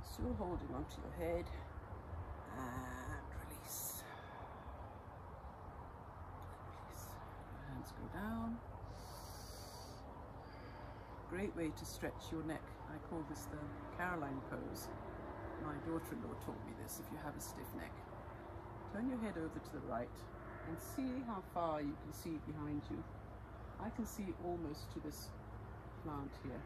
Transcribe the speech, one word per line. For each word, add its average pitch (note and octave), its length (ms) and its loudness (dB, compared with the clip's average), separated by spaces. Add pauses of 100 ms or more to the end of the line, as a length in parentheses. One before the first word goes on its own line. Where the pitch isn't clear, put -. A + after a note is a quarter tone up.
still B3 340 4
holding F3 360 6
on C#3+ 100 4
to - 160 -4
your E3 280 2
head, E3+ 180 6 (1120)
and B2+ 680 0 (160)
release. - 640 -2 (2750)
Release. - 300 -4 (640)
Hands B2+ 240 0
go A#2 260 -2
down. A3+ 400 4 (2750)
Great F#3 260 4
way E3 220 6
to E3 80 0
stretch - 460 0
your D#3+ 100 4
neck. D#3 200 2 (260)
I D#3 80 -2 (140)
call E3 180 2
this D3 240 -2
the D3+ 60 0 (400)
Caroline D#3 500 4
pose. - 400 0 (760)
My D3+ 120 2 (120)
daughter-in-law - 480 2 (120)
taught - 200 -2
me - 60 -2 (100)
this, - 220 -2
if - 80 -2
you - 100 -2
have D3 140 0
a - 40 -2
stiff - 360 -2
neck. - 160 -2 (1000)
Turn A#3 160 6
your B3+ 80 6
head G#3 180 4
over D#3 220 2
to - 160 -4
the C#3 120 0
right A#2+ 220 4 (600)
and E3 80 2 (200)
see C4 300 4
how G3 160 2 (100)
far D#3+ 300 8
you D3 200 4
can D3 120 -2
see D#3+ 240 0 (120)
behind D3 300 2 (100)
you. D#3 140 0 (720)
I G#3+ 120 2
can A3+ 160 4
see F#3+ 260 2 (100)
almost E3+ 520 2
to D#3 60 2
this D3 280 -2 (760)
plant C#3+ 300 0 (120)
here. B2+ 220 0